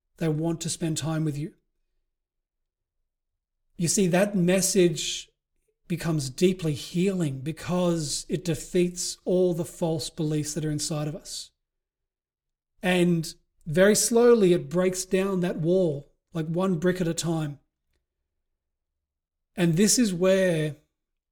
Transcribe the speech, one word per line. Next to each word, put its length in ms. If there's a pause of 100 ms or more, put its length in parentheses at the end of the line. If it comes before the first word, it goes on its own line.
(180)
They 100
want 320
to 80
spend 300
time 260
with 140
you. 160 (2250)
You 100
see, 200
that 280
message 920 (580)
becomes 400
deeply 460
healing 640
because 880
it 160
defeats 800
all 300
the 100
false 460
beliefs 420
that 140
are 40
inside 380
of 80
us. 340 (1300)
And 520 (300)
very 300
slowly, 580
it 160
breaks 380
down 340
that 160
wall, 560 (220)
like 120
one 300
brick 240
at 80
a 60
time. 440 (2000)
And 220
this 220
is 160
where 600 (560)